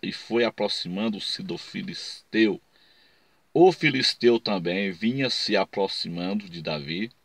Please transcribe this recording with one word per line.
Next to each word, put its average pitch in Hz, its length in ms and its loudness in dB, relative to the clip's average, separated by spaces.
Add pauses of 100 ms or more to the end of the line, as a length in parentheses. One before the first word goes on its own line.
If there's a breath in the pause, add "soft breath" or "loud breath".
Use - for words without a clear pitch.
e - 100 -6
foi 117 320 -2
aproximando-se 104 1000 -4
do 87 120 -6
filisteu. 95 1040 -2 (960 soft breath)
O 175 160 10
filisteu 127 720 4
também 98 500 -2
vinha 117 400 -2
se - 260 0
aproximando 95 960 -2
de 85 100 -12
Davi, 80 500 -4 (140)